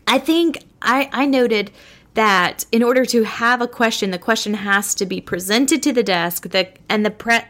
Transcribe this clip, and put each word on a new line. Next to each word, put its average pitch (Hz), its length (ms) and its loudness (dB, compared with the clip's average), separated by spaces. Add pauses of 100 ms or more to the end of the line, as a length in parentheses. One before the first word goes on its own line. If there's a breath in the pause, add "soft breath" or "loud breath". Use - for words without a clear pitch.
I 240 100 2
think 330 460 0 (180)
I, 269 300 0
I 262 140 0
noted 233 460 0 (420 loud breath)
that 196 580 2
in 233 100 4
order 254 240 4
to 233 180 2
have 233 380 -2
a 240 60 -2
question, 226 440 -2
the 180 60 -4
question 214 360 -2
has 202 420 -2
to 196 100 -4
be 185 140 -6
presented 226 640 0
to 294 80 2
the 240 120 0
desk, 175 460 -4
the, 185 200 -2 (180)
and 208 180 0
the 214 60 0
pre-, 233 380 0